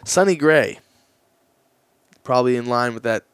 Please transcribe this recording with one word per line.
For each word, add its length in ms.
Sonny 320
Gray, 440
probably 320
in 100
line 280
with 80
that 320